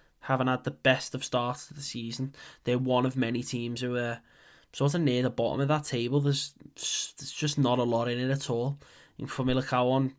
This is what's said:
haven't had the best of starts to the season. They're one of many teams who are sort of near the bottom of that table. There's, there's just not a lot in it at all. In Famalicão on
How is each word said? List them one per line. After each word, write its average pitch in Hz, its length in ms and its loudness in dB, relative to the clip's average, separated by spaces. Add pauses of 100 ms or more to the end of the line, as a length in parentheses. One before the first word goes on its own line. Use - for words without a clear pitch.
(220)
haven't 127 260 0
had 127 160 0
the 135 80 -2
best - 440 0
of 135 80 -6
starts 123 440 -2
to - 60 -20
the 147 80 -14
season. 127 520 -6 (300)
They're 123 140 2
one 127 280 4
of 131 100 0
many 123 260 0
teams 120 400 -6
who 123 160 -2
are 120 240 -4 (520)
sort 143 200 2
of 175 80 0
near 127 220 4
the 127 60 2
bottom 117 320 0
of 139 80 2
that 151 160 0
table. 120 340 0
There's, 143 340 0 (220)
there's - 560 -6
just 147 260 -2
not 127 220 4
a 123 40 2
lot 117 240 2
in 120 120 -2
it 131 120 0
at 139 180 -2
all. 127 300 -2 (380)
In - 100 -8
Famalicão 127 640 2
on 135 280 2